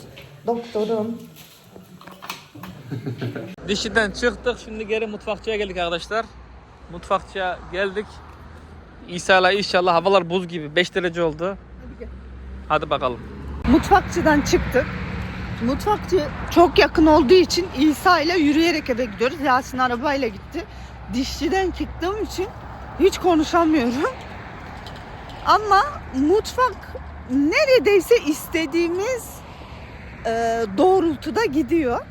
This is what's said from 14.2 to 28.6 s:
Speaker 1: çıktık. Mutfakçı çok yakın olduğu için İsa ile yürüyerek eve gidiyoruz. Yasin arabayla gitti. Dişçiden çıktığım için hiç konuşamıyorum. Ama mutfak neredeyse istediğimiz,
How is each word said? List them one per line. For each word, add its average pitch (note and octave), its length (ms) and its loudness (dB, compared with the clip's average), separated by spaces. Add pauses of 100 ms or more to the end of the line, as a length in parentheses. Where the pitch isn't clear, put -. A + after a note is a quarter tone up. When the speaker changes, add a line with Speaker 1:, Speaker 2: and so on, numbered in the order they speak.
Speaker 1:
çıktık. - 440 0 (800)
Mutfakçı D4+ 600 0 (240)
çok E4+ 280 6
yakın D#4 260 6
olduğu D#4 280 8
için F4+ 340 6 (120)
İsa D#4 400 4
ile E4+ 180 2
yürüyerek D#4+ 520 2
eve B3 160 -2
gidiyoruz. A#3 360 -2
Yasin C4 360 2
arabayla B3+ 500 0
gitti. A3+ 360 -10 (500)
Dişçiden D#4+ 580 -2
çıktığım F#4 520 -6
için F4+ 240 -6 (520)
hiç F#4+ 180 4
konuşamıyorum. D#4+ 920 2 (1300)
Ama G4 360 4 (460)
mutfak G#4+ 680 0 (360)
neredeyse G4+ 840 4 (120)
istediğimiz, E4+ 1000 -2 (960)